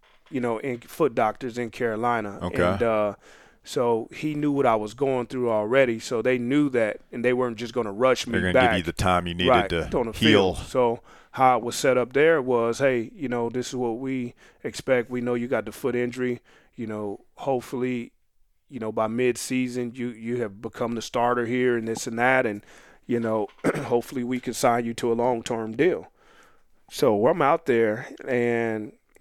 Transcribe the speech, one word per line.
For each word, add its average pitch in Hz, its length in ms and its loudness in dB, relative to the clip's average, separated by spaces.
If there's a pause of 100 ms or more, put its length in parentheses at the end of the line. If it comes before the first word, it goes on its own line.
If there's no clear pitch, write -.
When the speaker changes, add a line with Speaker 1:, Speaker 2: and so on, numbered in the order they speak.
(300)
Speaker 1:
you 135 120 -4
know, 120 180 0
in, 123 200 -6
foot 131 360 -2
doctors 117 420 -2
in 120 140 -4
Carolina. 113 720 -2
Speaker 2:
Okay. 87 220 0
Speaker 1:
And, 95 200 2
uh, 107 300 2 (500)
so 117 500 0
he 151 220 -6
knew 147 160 0
what 139 160 2
I 113 80 6
was 107 180 -4
going 131 320 0
through 123 240 -4
already, 113 480 2
so 110 240 -4
they 127 160 2
knew 135 320 0
that, 113 300 0 (120)
and 120 140 -4
they 127 80 4
weren't 123 240 -2
just 117 160 -10
gonna 110 180 -2
rush 123 360 2
me 117 60 -4
Speaker 2:
They're 92 80 2
gonna 90 120 2
give 127 80 6
Speaker 1:
back. 113 160 4
Speaker 2:
you 90 60 -2
the 82 100 -4
time 90 320 2
you 87 80 -6
needed 90 160 2
Speaker 1:
Right, - 200 4
Speaker 2:
to 82 280 -2
Speaker 1:
on 123 100 0
the 113 40 -10
Speaker 2:
heal. 101 420 4
Speaker 1:
field. - 40 -8 (100)
So 120 320 0 (320)
how 131 260 4
it 113 60 -4
was 120 120 -6
set 127 220 2
up 123 160 -2
there 156 300 4
was, 117 340 2
"Hey, 127 380 0
you 151 120 -8
know, 120 220 -2
this 123 200 -6
is 135 60 -10
what 120 220 -2
we 131 380 -6 (280)
expect. 123 460 -2
We 123 100 -4
know 123 140 -2
you 120 140 -2
got 113 180 -2
the 107 60 -10
foot 120 240 -4
injury. 123 460 -2 (340)
You 117 120 -10
know, 107 340 -8 (160)
hopefully, 127 720 -4 (580)
you 135 100 -12
know, 110 120 -6
by 110 160 -2
mid-season, 123 880 -2
you, 123 140 -6
you 113 320 -6
have 104 200 -8
become 117 340 -6
the 113 60 -6
starter 120 460 0
here 123 280 2
and 110 120 -4
this 113 200 -4
and 113 120 -6
that, 131 260 4
and, 104 180 -4 (440)
you 120 120 0
know, 110 280 0 (160)
<clears throat> 175 200 4
hopefully 123 400 0
we 123 160 -2
can 123 140 -6
sign 120 320 4
you 117 80 -2
to 117 180 0
a 117 40 2
long-term 113 600 -2
deal." 135 320 0 (840)
So 113 360 2
I'm 170 140 2
out 151 240 2
there, 117 420 2 (200)
and 117 680 -2 (280)